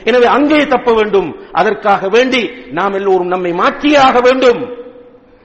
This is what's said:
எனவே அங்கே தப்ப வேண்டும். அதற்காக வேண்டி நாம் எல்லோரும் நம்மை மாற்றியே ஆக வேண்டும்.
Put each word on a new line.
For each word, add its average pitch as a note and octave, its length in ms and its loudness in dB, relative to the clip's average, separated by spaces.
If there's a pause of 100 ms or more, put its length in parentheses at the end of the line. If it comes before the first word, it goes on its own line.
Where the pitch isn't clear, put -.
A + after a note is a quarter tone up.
எனவே A#3+ 220 2
அங்கே C#4+ 420 2
தப்ப A#3 260 0
வேண்டும். G3 420 0 (160)
அதற்காக G3 560 0
வேண்டி B3 440 0 (200)
நாம் F#3+ 220 -4
எல்லோரும் F#3+ 340 0
நம்மை F3+ 240 -2
மாற்றியே C4 460 0
ஆக B3+ 220 4
வேண்டும். B3 500 2 (760)